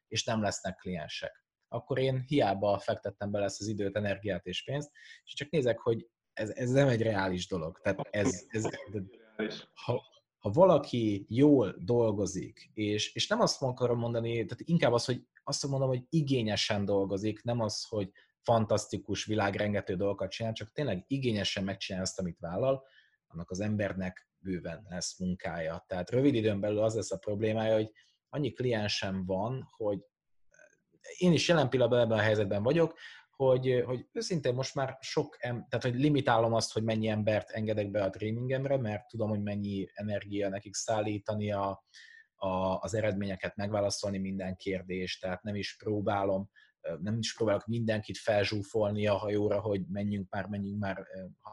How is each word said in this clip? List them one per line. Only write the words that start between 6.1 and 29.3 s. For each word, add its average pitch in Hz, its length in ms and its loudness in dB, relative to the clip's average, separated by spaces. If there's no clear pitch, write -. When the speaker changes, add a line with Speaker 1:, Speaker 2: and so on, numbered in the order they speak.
Speaker 1:
ez, 110 160 -6
ez 123 220 -4
nem 139 160 6
egy 117 140 2
reális 95 460 0
dolog. 85 340 -6
Tehát 98 300 -2
ez, 95 360 0
ez, 110 200 -4
Speaker 2:
Reális. 107 380 -6
Speaker 1:
ha, - 300 -4
ha 104 40 0
valaki 117 800 4
jól 127 500 8
dolgozik, 98 920 0
és, 107 400 0
és - 140 -2
nem 220 120 0
azt 185 220 2
akarom 123 380 0
mondani, 117 320 0
tehát 117 320 -4
inkább 160 300 4
az, 117 120 2
hogy 127 180 -2
azt - 240 -4
mondom, 135 200 2
hogy 127 220 0
igényesen 113 760 2
dolgozik, 98 580 0
nem 120 160 -2
az, 107 280 -2
hogy 101 240 -4
fantasztikus, 107 840 0
világrengető 101 680 0
dolgokat 98 360 -2
csinál, 113 220 -4
csak - 180 -12
tényleg 110 360 -4
igényesen 110 560 -2
megcsinálja 92 440 -4
azt, - 120 -6
amit 87 200 -6
vállal, 123 440 -2
annak 82 220 -14
az 90 100 -6
embernek 95 800 -4
bőven 87 520 -8
lesz 87 300 -8
munkája. 85 680 -4
Tehát 90 220 -4
rövid 131 260 4
időn 107 240 2
belül 104 200 0
az 110 160 2
lesz 101 160 -4
a 95 60 -4
problémája, 110 560 0
hogy 110 180 2
annyi 139 220 -2
kliensem 104 760 -2
van, 104 420 -2